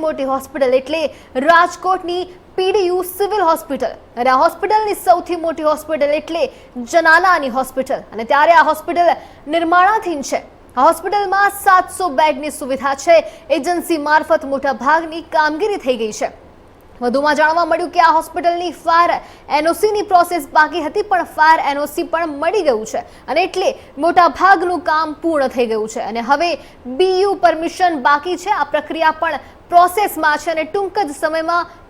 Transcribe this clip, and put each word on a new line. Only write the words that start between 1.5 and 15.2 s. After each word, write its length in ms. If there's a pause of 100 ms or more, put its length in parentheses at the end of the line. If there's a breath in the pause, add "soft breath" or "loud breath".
પી 160
ડી 160
યુ 100 (140)
સિવિલ 380
હોસ્પિટલ 440 (220)
અને 160
આ 100
હોસ્પિટલની 640
સૌથી 400
મોટી 220
હોસ્પિટલ 500
એટલે 240 (540 loud breath)
જનાનાની 600
હોસ્પિટલ 560
અને 220
ત્યારે 240
આ 120
હોસ્પિટલ 400 (440 loud breath)
નિર્માણાધીન 800
છે. 100 (320)
આ 140
હોસ્પિટલમાં 760
સાતસો 480 (100)
બેડની 400
સુવિધા 340 (120)
છે. 120 (380 loud breath)
એજન્સી 540
મારફત 440
મોટા 300
ભાગની 420 (120)